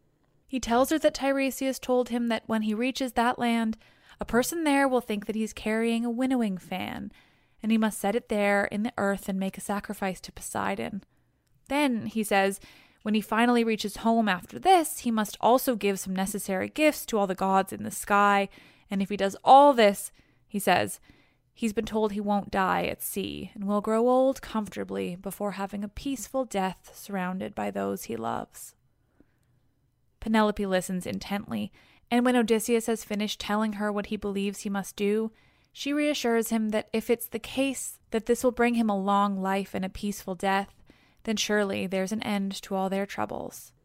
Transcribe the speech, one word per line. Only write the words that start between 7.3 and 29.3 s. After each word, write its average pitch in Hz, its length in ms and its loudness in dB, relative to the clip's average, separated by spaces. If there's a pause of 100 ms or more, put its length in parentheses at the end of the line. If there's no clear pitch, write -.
and 214 80 -2
he 226 60 6
must 220 220 2
set 202 180 0
it - 140 -4
there 202 340 4
in 208 180 -4
the 240 140 -4
earth 196 320 -2
and 190 100 -2
make 190 200 -4
a - 20 -12
sacrifice 196 640 -6
to - 100 -16
Poseidon. - 720 -6 (640)
Then, 262 380 0
he 214 180 -2
says, 196 360 2 (420)
when 214 120 0
he 214 60 4
finally 233 420 4
reaches 220 360 -2
home 226 300 2
after 180 300 -4
this, 349 400 4
he 240 120 -4
must 220 300 -2
also 247 360 4
give 196 240 -2
some 190 140 -6
necessary 190 540 -2
gifts - 380 2
to 226 100 -2
all 202 120 2
the 185 60 -2
gods 190 380 2
in 202 120 -8
the 214 80 -6
sky, 202 560 4 (420)
and 196 100 -2
if 196 80 -2
he 208 80 -2
does 196 280 -2
all 285 280 10
this, 208 380 4 (380)
he 202 100 -8
says, 180 400 2 (560)
he's 220 180 -2
been 220 140 -4
told 214 260 0
he 208 80 -6
won't 202 300 -2
die 180 340 0
at - 160 -6
sea - 540 -8
and 202 100 -10
will 208 160 0
grow 220 280 2
old 262 340 2
comfortably 196 720 -6
before 196 380 -6
having 196 320 -8
a 202 40 -8
peaceful 262 560 -6
death 190 480 -4
surrounded 190 640 -6
by 208 160 -4
those 196 340 -4
he 226 120 -8
loves. - 580 -8 (1400)